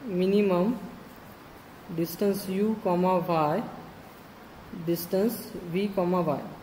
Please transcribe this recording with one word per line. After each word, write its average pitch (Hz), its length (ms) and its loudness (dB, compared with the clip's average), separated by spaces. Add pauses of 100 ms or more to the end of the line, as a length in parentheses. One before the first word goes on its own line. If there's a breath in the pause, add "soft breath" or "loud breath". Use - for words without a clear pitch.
minimum 190 720 4 (1160)
distance 196 540 0
U 208 340 2
comma 180 360 4
Y, 165 440 2 (1200)
distance 190 680 0 (200)
V 196 180 0
comma 180 320 2
Y. 151 200 0 (220)